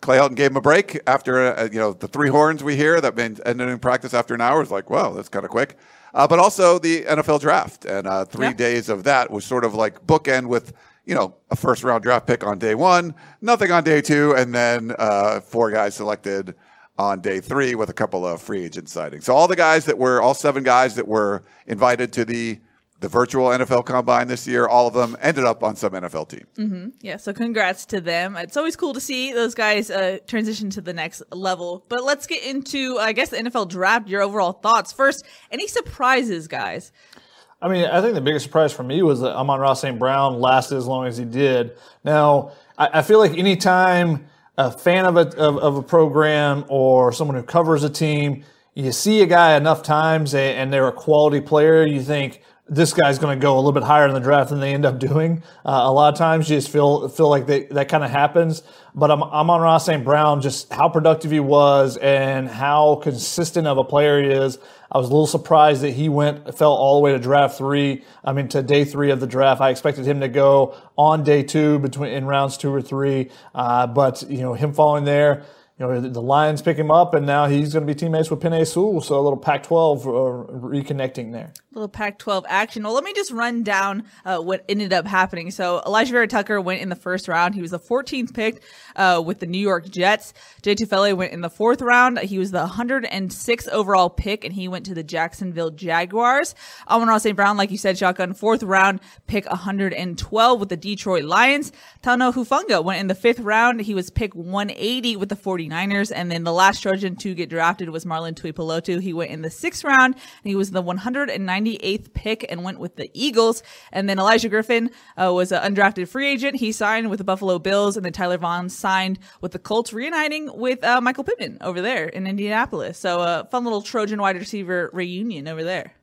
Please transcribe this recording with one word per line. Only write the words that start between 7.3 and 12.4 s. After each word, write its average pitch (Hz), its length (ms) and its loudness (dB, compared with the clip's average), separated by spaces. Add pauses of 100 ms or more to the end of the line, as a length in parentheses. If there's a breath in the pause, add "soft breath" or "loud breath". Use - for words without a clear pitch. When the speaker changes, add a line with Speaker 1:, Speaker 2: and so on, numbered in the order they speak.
Speaker 1:
draft, - 460 -2
and, 98 200 -6
uh, 95 180 -2
three 113 240 -6
Speaker 2:
Yeah. 127 60 -4
Speaker 1:
days 117 340 -2
of 101 180 -4
that 131 260 2
was 104 120 -8
sort 123 220 -2
of, 107 80 -2
like, 107 320 -4
bookend 139 400 2
with, 120 280 -4 (320 soft breath)
you - 100 -4
know, 95 200 -2 (140)
a - 60 -4
first - 280 -2
round 117 200 0
draft 120 240 0
pick 117 180 -2